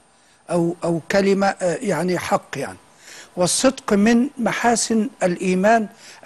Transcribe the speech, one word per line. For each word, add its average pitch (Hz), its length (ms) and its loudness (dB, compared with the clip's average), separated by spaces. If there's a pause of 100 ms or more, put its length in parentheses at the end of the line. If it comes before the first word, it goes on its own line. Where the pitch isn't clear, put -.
(500)
أو، 170 340 -2
أو 165 160 -2 (120)
كلمة، 196 360 2
آه، 180 340 -2
يعني 180 380 -2
حق - 380 -4
يعني. 101 200 -10 (580)
والصدق 226 580 0
من 233 440 4
محاسن 226 720 0 (140)
الإيمان 190 640 2 (380)